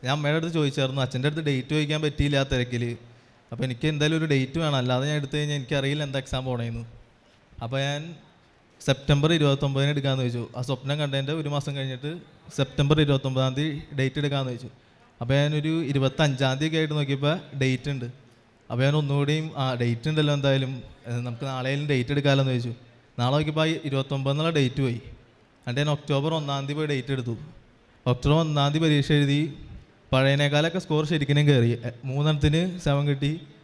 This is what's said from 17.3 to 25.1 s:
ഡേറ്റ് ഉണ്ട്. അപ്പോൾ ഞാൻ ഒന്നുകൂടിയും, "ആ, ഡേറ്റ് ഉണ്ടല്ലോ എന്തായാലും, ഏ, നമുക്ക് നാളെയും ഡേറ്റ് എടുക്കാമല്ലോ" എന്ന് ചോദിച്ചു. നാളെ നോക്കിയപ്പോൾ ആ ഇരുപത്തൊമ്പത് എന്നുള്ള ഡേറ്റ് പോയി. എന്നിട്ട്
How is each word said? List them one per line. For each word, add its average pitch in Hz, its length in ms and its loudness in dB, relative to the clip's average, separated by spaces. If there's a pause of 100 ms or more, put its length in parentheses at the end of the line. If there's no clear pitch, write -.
ഡേറ്റ് 131 320 0
ഉണ്ട്. 123 320 -8 (500)
അപ്പോൾ 120 120 0
ഞാൻ 143 120 4
ഒന്നുകൂടിയും, 147 640 2
"ആ, 131 160 0
ഡേറ്റ് 120 360 -2
ഉണ്ടല്ലോ 151 240 2
എന്തായാലും, 135 500 0 (240)
ഏ, 120 40 -8
നമുക്ക് 120 340 -6
നാളെയും 135 420 -2
ഡേറ്റ് 131 240 0
എടുക്കാമല്ലോ" 139 320 4
എന്ന് 131 100 2
ചോദിച്ചു. 117 200 -2 (460)
നാളെ 123 160 2
നോക്കിയപ്പോൾ 156 260 0
ആ 160 40 4
ഇരുപത്തൊമ്പത് 139 680 -2
എന്നുള്ള 156 160 0
ഡേറ്റ് 139 320 2
പോയി. 123 120 2
എന്നിട്ട് - 840 -10